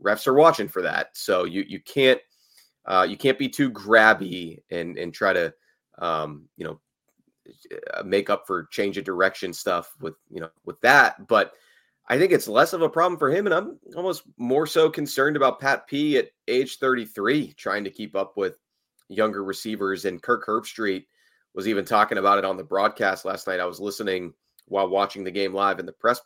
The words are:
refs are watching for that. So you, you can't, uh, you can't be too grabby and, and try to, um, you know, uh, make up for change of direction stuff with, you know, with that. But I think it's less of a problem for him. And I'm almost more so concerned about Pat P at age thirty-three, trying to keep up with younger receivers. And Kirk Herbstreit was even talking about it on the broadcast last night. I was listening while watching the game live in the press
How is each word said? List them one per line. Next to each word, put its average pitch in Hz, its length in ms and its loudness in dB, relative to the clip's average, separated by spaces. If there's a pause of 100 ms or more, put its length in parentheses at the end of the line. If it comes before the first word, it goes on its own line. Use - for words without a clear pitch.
refs 104 260 0
are 131 60 6
watching 147 360 4
for 92 120 -6
that. - 320 -4
So 92 300 0
you, 90 240 -4
you - 140 -12
can't, 131 400 2 (640)
uh, 92 220 2
you 101 100 -8
can't 131 200 2
be - 120 -4
too 139 200 -2
grabby 98 880 4 (120)
and, 85 260 -6
and 85 160 -8
try 98 200 0
to, 82 200 -2 (460)
um, 78 460 -6 (100)
you 85 80 -12
know, 80 160 -12 (1120)
uh, - 100 -8
make 98 260 -2
up 101 160 -2
for 87 260 -6
change 101 260 -4
of 98 80 -6
direction 95 480 -2
stuff 87 480 -6
with, 82 140 -10 (140)
you 85 120 -12
know, 80 80 -12 (160)
with - 160 -14
that. 120 480 4
But 104 240 2 (560)
I 123 80 2
think 180 160 4
it's 113 140 2
less 127 260 2
of 170 80 -4
a 156 80 2
problem 170 280 0
for 147 120 2
him. 202 180 0
And 170 60 2
I'm 214 260 -4 (160)
almost 175 280 -4 (140)
more 135 300 0
so 160 220 4
concerned 143 480 0
about 131 220 2
Pat 135 280 0
P 143 300 0
at 113 100 2 (220)
age 127 280 0
thirty-three, 123 760 -2
trying 101 320 -4
to 98 40 -8
keep 104 280 -10
up 98 180 -4
with 95 220 -4 (500)
younger 101 380 -2
receivers. 98 580 -4
And 90 180 -4
Kirk 120 240 -2
Herbstreit 107 600 -4 (480)
was 98 160 -4
even 101 160 -2
talking 104 320 2
about 101 200 4
it 98 60 0
on 95 140 -4
the 92 80 -12
broadcast 98 580 0
last 95 240 -8
night. 92 140 -2
I 90 40 -2
was 90 140 -8
listening 92 540 -6 (320)
while 98 240 0
watching 98 340 -2
the 92 80 -8
game 95 220 -4
live 98 260 0
in 87 60 -10
the 90 80 -14
press 120 320 0